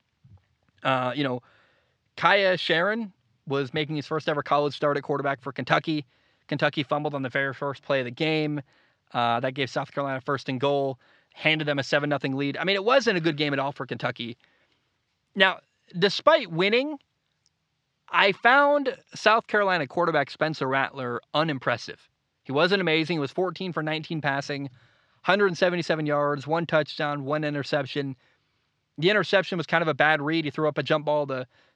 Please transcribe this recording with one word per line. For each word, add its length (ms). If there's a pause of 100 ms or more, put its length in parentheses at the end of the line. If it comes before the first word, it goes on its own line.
(840)
Uh, 300
you 100
know, 180 (760)
Kaiya 380
Sheron 580 (340)
was 280
making 240
his 100
first 220
ever 120
college 320
start 220
at 80
quarterback 380
for 100
Kentucky. 540 (420)
Kentucky 340
fumbled 320
on 100
the 60
very 240
first 300
play 160
of 60
the 60
game. 500 (500)
Uh, 300
that 120
gave 160
South 220
Carolina 300
first 280
and 100
goal, 380 (360)
handed 340
them 120
a 40
seven 260
nothing 280
lead. 200
I 60
mean, 120
it 80
wasn't 340
a 40
good 160
game 160
at 60
all 120
for 140
Kentucky. 520 (960)
Now, 240 (380)
despite 540
winning, 480 (1120)
I 200
found 640 (180)
South 340
Carolina 400
quarterback 420
Spencer 380
Rattler 540 (120)
unimpressive. 760 (360)
He 80
wasn't 300
amazing. 360
He 40
was 100
fourteen 420
for 100
nineteen 380
passing, 480 (520)
hundred 340
seventy-seven 500
yards, 420
one 180
touchdown, 600
one 180
interception. 720 (800)
The 120
interception 480
was 100
kind 140
of 60
a 60
bad 280
read. 240
He 60
threw 160
up 100
a 60
jump 220
ball 220
to 200 (280)